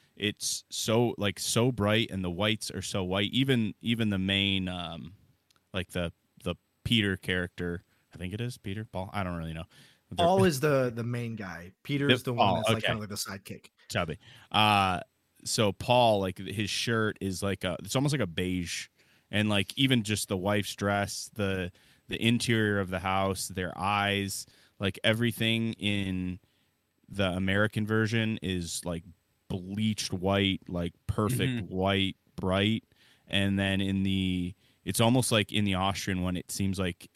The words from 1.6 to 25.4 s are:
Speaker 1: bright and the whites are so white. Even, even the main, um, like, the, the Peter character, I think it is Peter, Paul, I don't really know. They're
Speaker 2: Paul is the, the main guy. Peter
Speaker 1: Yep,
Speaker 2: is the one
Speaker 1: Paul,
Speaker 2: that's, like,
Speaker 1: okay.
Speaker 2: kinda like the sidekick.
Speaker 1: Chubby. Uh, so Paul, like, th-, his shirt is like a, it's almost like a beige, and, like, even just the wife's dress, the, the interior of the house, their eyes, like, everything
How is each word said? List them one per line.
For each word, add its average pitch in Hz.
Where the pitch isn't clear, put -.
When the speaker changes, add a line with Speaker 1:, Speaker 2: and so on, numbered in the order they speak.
Speaker 1:
bright 107
and 92
the 90
whites 104
are 98
so 98
white. 95
Even, 123
even 113
the 98
main, 98
um, 85
like, 92
the, 85
the 87
Peter 101
character, 87
I -
think 90
it 104
is 123
Peter, 101
Paul, 92
I 101
don't 90
really 82
know. 82
They're 170
Speaker 2:
Paul 190
is 156
the, 135
the 117
main 117
guy. 90
Peter 143
Speaker 1:
Yep, 127
Speaker 2:
is -
the 131
one 117
Speaker 1:
Paul, -
Speaker 2:
that's, 87
like, 110
Speaker 1:
okay. -
Speaker 2:
kinda 98
like 104
the 104
sidekick. -
Speaker 1:
Chubby. 85
Uh, 101
so 107
Paul, 117
like, 95
th-, 95
his 104
shirt 110
is 95
like 98
a, 90
it's 104
almost 139
like 139
a 98
beige, 90
and, 107
like, 101
even 131
just 104
the 101
wife's 101
dress, 101
the, 95
the -
interior 110
of 90
the 90
house, 98
their 90
eyes, 101
like, 98
everything 113